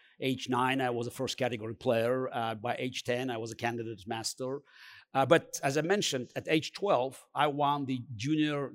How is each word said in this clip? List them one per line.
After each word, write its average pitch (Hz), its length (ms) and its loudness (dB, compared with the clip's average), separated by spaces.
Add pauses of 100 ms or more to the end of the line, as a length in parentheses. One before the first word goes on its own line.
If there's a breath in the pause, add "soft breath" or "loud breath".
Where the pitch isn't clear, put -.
(200 soft breath)
age 131 280 -2
nine, 127 320 2
I 127 120 2
was 117 160 -2
a 120 40 -8
first - 260 -4
category 113 380 -4
player. 127 560 2
Uh, 113 240 -2
by 110 220 -4
age - 260 -6
ten, 123 260 -2
I 117 80 -2
was 113 140 -6
a 113 40 -10
candidate 117 500 -4
master. 127 560 -6 (520 soft breath)
Uh, 135 120 4
but 160 360 6
as 139 160 2
I 151 40 2
mentioned, 160 560 0
at - 100 -8
age 160 240 2
twelve, 135 500 0 (140)
I 143 120 4
won 143 380 0
the 127 160 -2 (140)
junior 143 600 0